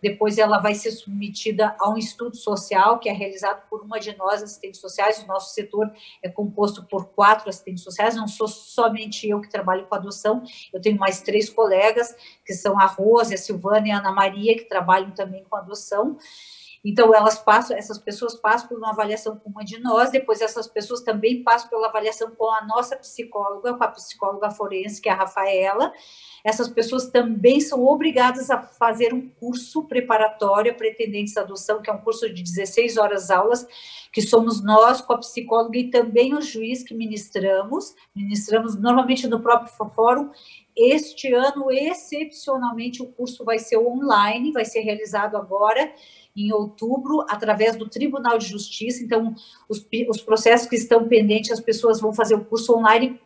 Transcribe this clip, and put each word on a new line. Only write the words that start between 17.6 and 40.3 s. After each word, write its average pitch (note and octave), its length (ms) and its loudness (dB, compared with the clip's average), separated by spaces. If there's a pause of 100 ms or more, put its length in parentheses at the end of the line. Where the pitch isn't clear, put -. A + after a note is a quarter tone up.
essas G#3 220 -10
pessoas A3+ 360 -8
passam A3 320 0
por A#3 120 -10
uma A3 100 -6
avaliação G#3+ 480 -4
com G#3 140 -18
uma G#3 120 -12
de G#3+ 160 -12
nós, A#3+ 320 2
depois B3+ 300 0
essas A3+ 260 -4
pessoas A#3 360 -8
também A3+ 400 0
passam A#3 260 2
pela A3 200 -2
avaliação A3 420 -4
com A3+ 200 -2
a A3 140 -2
nossa A#3+ 320 -4
psicóloga, G#3 800 -8
com A#3+ 100 -2
a A3 40 -2
psicóloga G3+ 640 -6
forense, G3+ 480 -8
que - 80 -6
é G#3 60 2
a F#3 40 0
Rafaela. F#3+ 760 0 (500)
Essas A3 260 -2
pessoas B3 420 -4
também A#3 500 4
são C#4 240 0
obrigadas B3+ 640 2
a B3 140 0
fazer A#3 500 0
um B3+ 160 -6
curso B3 560 -8
preparatório G#3+ 880 0
a - 20 -4
pretendentes A3 640 -4
à G#3+ 60 -2
adoção, G#3 400 -6
que A3 80 -6
é - 20 0
um G3+ 80 -6
curso A3 320 -4
de F3+ 100 -10
dezesseis G3 540 -2
horas G3+ 340 0
aulas, G#3+ 380 2 (420)
que A3 120 -2
somos A3+ 420 2
nós A3+ 380 6
com - 100 -2
a A#3 60 0
psicóloga A#3 600 -2
e B3 120 -2
também A#3+ 420 4
o D4 80 -2
juiz A#3 420 -6
que - 120 -16
ministramos. G#3 1000 -4 (220)
Ministramos G#3 580 -2
normalmente B3 540 2
no A3+ 120 0
próprio A#3 300 2 (240)
fórum. B3 360 2 (440)